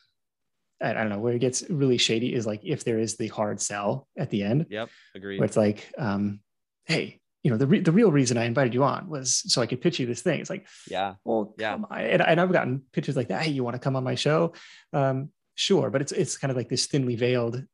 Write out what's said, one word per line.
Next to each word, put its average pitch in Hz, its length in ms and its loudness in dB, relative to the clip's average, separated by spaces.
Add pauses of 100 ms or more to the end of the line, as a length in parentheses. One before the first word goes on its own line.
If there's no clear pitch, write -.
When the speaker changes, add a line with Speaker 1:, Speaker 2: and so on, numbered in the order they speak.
(800)
Speaker 1:
I, 131 100 -2
I 113 40 -2
don't 110 160 -2
know, 101 100 -4
where 120 140 0
it 120 60 0
gets 127 280 -2
really 135 300 2
shady 117 340 0
is, 117 140 -2
like, 104 180 -4
if - 200 -4
there 113 140 0
is 110 200 -2
the 110 100 -4
hard 104 320 -4
sell 104 560 -4
at 135 140 -4
the 101 140 0
end, 127 260 2
Speaker 2:
Yep, 110 180 -6 (260)
agreed. 98 240 -8
Speaker 1:
where 110 80 2
it's 104 120 0
like, 104 400 0
um, 101 420 -2 (460)
"Hey, - 340 -4 (220)
you 143 80 4
know, 113 80 2
the 135 80 2
re-, 147 140 4
the 180 120 2
real 202 180 6
reason 131 280 4
I 113 60 0
invited 120 280 2
you 127 120 2
on 127 260 -2
was 131 240 -2 (180)
so 139 80 2
I 113 60 2
could 123 160 -4
pitch 175 160 0
you 131 80 -2
this 117 160 -4
thing." 147 180 0
It's - 80 -10
like, 202 180 -10 (220)
Speaker 2:
Yeah. 95 360 -4
Speaker 1:
"Well, 110 340 -2
Speaker 2:
Yeah. 107 140 -2
Speaker 1:
come - 180 -6
on." - 100 -6
And, 170 220 2
and 165 180 4
I've 185 120 2
gotten 131 400 0
pitches 147 240 -2
like 123 120 -2
that. 131 140 -2
"Hey, 160 80 0
you 139 120 -2
wanna 120 160 -4
come 135 180 -2
on 127 80 -2
my 123 100 -2
show?" 160 400 2 (400)
Um, 135 360 0 (240)
sure. 139 360 2
But 135 100 0
it's, 139 120 -4
it's - 260 -2
kind 139 120 -2
of 127 60 0
like 120 140 -4
this 127 160 0
thinly 127 300 0
veiled 123 460 0 (120)